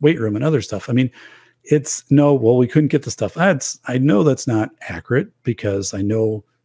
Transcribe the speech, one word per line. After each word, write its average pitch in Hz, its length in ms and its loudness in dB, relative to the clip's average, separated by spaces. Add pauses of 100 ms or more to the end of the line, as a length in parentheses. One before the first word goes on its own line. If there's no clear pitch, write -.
weight 147 180 2
room 107 180 -4
and 120 80 -4
other 147 180 0
stuff. - 260 -10
I 127 60 -2
mean, 127 160 2 (540)
it's, - 460 -2
"No, 143 220 6
well, 123 240 4
we 127 100 4
couldn't 151 220 2
get 147 140 -2
the - 80 -10
stuff." - 240 -6
That's, 165 520 0
I 127 120 -2
know 160 240 2
that's 139 240 0
not 110 240 0 (180)
accurate, 120 400 -4 (140)
because 101 500 -4
I 101 80 -6
know 110 440 -2 (200)